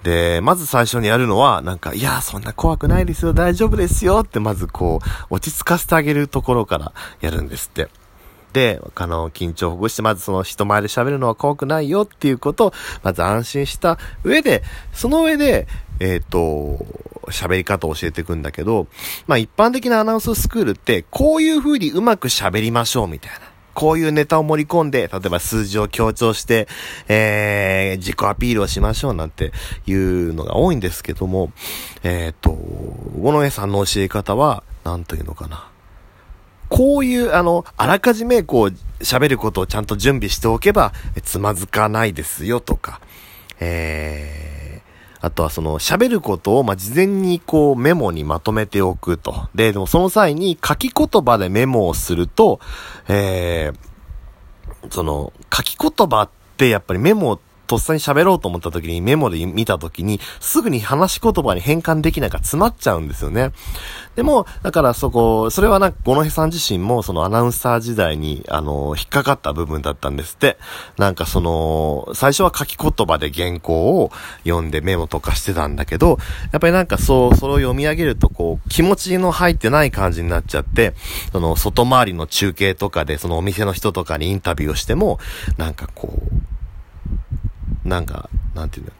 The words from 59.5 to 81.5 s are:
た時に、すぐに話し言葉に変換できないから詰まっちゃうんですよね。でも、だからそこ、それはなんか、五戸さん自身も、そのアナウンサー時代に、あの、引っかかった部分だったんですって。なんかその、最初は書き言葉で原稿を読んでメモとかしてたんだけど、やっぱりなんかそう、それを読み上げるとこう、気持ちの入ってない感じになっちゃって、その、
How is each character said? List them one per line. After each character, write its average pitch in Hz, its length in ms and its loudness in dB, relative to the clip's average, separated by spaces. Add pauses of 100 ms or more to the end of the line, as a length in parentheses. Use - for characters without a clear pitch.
た 101 140 0
時 80 260 -8
に、 101 160 -2 (200)
す - 200 0
ぐ 226 120 0
に 127 80 0
話 147 340 0
し - 80 -8
言 226 100 4
葉 131 220 2
に 90 80 -2
変 151 200 2
換 160 200 0
で 160 100 2
き - 80 -2
な 131 60 0
い 98 60 0
か - 80 -4
ら - 40 -2
詰 - 160 -2
ま 208 80 4
っ 226 80 -2
ち - 120 -2
ゃ 104 80 2
う 82 60 -2
ん 78 60 -6
で 71 60 -8
す - 100 -8
よ 73 60 -4
ね。 120 220 0 (640)
で 233 80 0
も、 269 240 4 (160)
だ 196 80 0
か 165 100 4
ら 123 140 4
そ 127 160 -2
こ、 113 400 4
そ 190 100 0
れ 208 60 6
は 202 100 6
な 196 120 4
ん - 20 -4
か、 - 120 -14
五 131 120 4
戸 151 160 2
さ 160 160 2
ん - 20 2
自 165 240 -2
身 90 60 0
も、 110 240 0
そ 98 100 -6
の 82 120 0
ア 95 40 0
ナ 113 120 2
ウ 120 80 4
ン - 20 -2
サ 120 240 0
ー 117 40 2
時 117 160 -4
代 82 220 2
に、 76 320 -4
あ 76 120 -2
の、 73 360 -2
引 - 60 -6
っ - 20 -8
か 139 180 0
か 143 100 2
っ 131 60 -2
た 73 140 -4
部 82 140 -2
分 76 160 -4
だ 73 80 -2
っ 69 40 -6
た 69 140 -6
ん 69 60 -6
で 71 80 -6
す - 100 -14
っ - 40 -20
て。 - 200 2 (400)
な 101 140 2
ん 90 40 -6
か 82 120 -4
そ 95 140 0
の、 78 720 0
最 139 160 4
初 143 100 0
は 180 120 4
書 143 120 -4
き - 100 -10
言 131 300 0
葉 80 140 2
で 76 120 -4
原 85 280 -4
稿 95 420 2
を 87 100 0 (340)
読 85 200 0
ん 78 60 -6
で 76 100 -2
メ 90 160 -2
モ 82 80 -2
と 82 140 -6
か - 160 0
し - 80 -4
て 98 100 -4
た 80 140 -2
ん 73 80 -4
だ - 100 -4
け 80 140 -4
ど、 160 180 6 (340)
や 151 60 0
っ - 20 2
ぱ 165 60 2
り 170 80 6
な 185 80 4
ん 175 60 -2
か 101 100 -2
そ 127 360 4
う、 - 20 8
そ 135 140 2
れ 139 40 0
を 143 40 4
読 127 180 2
み 143 100 0
上 151 80 2
げ 165 120 0
る 131 100 2
と - 140 4
こ 82 360 -2
う、 - 40 -6
気 - 120 2
持 190 140 6
ち 185 240 -4
の 180 100 2
入 175 220 2
っ 156 60 0
て 110 120 2
な 151 160 6
い 120 60 0
感 95 200 0
じ 85 120 -4
に 85 60 -2
な 85 100 2
っ 82 40 -4
ち - 140 -4
ゃ 71 40 0
っ - 20 -4
て、 110 320 2 (360)
そ 95 80 0
の、 82 160 2